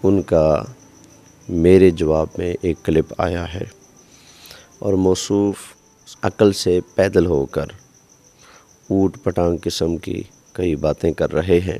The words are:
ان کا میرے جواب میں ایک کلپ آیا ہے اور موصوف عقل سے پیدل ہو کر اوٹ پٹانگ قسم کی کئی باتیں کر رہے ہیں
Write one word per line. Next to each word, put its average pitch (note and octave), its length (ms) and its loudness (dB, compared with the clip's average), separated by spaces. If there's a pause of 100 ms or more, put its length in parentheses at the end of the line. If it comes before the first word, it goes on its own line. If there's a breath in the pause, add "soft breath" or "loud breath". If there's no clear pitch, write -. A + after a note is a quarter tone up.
ان F#2+ 200 2
کا D#2 420 2 (840)
میرے F#2 420 6
جواب D#2+ 360 0 (120)
میں F2 240 -6
ایک E2+ 220 -2
کلپ D#2 340 0
آیا E2+ 360 -6
ہے F#2+ 100 -10 (1120 loud breath)
اور G2+ 140 -4
موصوف F#2+ 640 0 (680)
عقل G#2 300 2
سے F2+ 280 0 (140)
پیدل F#2+ 320 2
ہو C#2+ 200 -2
کر D2 200 -6 (1200 soft breath)
اوٹ G2 320 0
پٹانگ F2 400 0
قسم E2 340 -4
کی - 260 -8 (300)
کئی F2 240 -2
باتیں D2+ 360 -2
کر D2 200 -4
رہے E2+ 280 2
ہیں F#2 200 -6